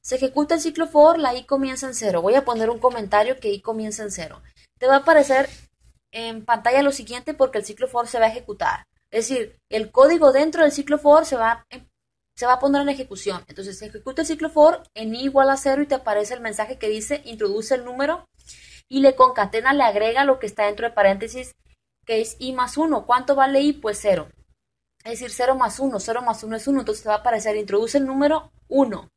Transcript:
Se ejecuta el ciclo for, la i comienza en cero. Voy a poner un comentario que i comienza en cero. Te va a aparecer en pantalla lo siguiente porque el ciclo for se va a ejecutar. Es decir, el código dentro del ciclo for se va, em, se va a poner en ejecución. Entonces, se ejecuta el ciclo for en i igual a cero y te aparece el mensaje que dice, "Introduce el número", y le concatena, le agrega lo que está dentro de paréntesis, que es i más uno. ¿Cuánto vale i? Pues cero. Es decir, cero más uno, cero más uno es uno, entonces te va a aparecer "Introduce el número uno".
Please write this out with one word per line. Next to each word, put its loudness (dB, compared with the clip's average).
Se -8
ejecuta -2
el -2
ciclo -4
for, 6
la 0
i -10
comienza -4
en -10
cero. -2
Voy 2
a 4
poner -2
un -4
comentario 0
que -4
i -6
comienza -8
en -10
cero. -14
Te -2
va 6
a 6
aparecer 4
en -12
pantalla 2
lo 2
siguiente -12
porque 0
el -8
ciclo -8
for -4
se -6
va 4
a 4
ejecutar. -6
Es -4
decir, -6
el -6
código 6
dentro 2
del 4
ciclo -2
for 6
se -4
va, -2
em, -20
se -8
va 4
a -4
poner 0
en -2
ejecución. -8
Entonces, -14
se -16
ejecuta -8
el -2
ciclo -6
for 4
en -8
i -10
igual 4
a 2
cero -2
y -2
te -2
aparece -4
el -16
mensaje -8
que -6
dice, -6
"Introduce -4
el -6
número", -6
y -2
le 6
concatena, 4
le 4
agrega 2
lo 2
que -8
está -2
dentro -4
de -4
paréntesis, 0
que -2
es -8
i -8
más -4
uno. -2
¿Cuánto 2
vale 4
i? 2
Pues -6
cero. 0
Es -12
decir, -12
cero 0
más -2
uno, -4
cero -6
más -6
uno -8
es -8
uno, 0
entonces -6
te -10
va 2
a -2
aparecer -2
"Introduce -2
el 2
número -2
uno". -2